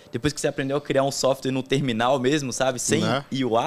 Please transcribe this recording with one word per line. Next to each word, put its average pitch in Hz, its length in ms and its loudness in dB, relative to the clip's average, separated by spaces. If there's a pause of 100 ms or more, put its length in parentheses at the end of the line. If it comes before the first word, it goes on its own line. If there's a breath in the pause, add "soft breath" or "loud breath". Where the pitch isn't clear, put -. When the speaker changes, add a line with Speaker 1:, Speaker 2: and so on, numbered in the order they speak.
(100)
Speaker 1:
depois 143 220 -2
que - 80 -10
você 151 80 0
aprendeu 135 280 -2
a 143 40 -2
criar 135 240 0
um 139 80 0
software 135 400 0
no 131 100 -2
terminal 131 560 0
mesmo, 131 340 0
sabe, 127 260 0
sem - 240 0
Speaker 2:
Né? 120 220 0 (200)
Speaker 1:
U 113 220 2